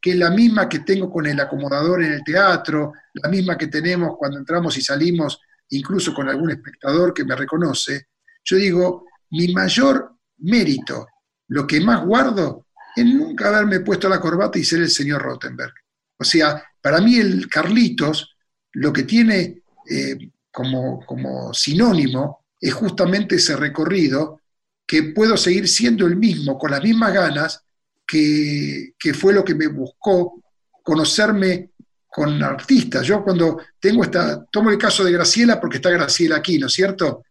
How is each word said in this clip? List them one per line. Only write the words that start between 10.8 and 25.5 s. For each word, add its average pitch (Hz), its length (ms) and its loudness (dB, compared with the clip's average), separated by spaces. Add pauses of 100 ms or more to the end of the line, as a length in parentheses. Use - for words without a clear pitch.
lo 143 180 -2
que 151 140 2
más 202 240 2
guardo, 202 600 0 (300)
es 233 100 2
nunca 208 440 2
haberme 208 320 2
puesto 196 280 0
la 185 100 2
corbata 170 380 -2
y 160 60 -2
ser 165 180 2
el 160 80 0
señor 143 320 -2
Rothenberg. 123 520 -10 (440)
O 135 60 -8
sea, 151 380 2 (200)
para 151 180 2
mí 240 200 6
el 92 280 0
Carlitos, 156 880 0 (380)
lo 143 180 0
que 135 120 0
tiene, 220 580 2 (280)
eh, 139 280 -6 (340)
como, 127 540 -6
como 127 480 -10
sinónimo, 143 920 0 (140)
es - 140 -2
justamente 196 640 0
ese 160 200 0
recorrido 151 840 -2 (440)
que 156 180 0
puedo 214 340 2
seguir 190 300 0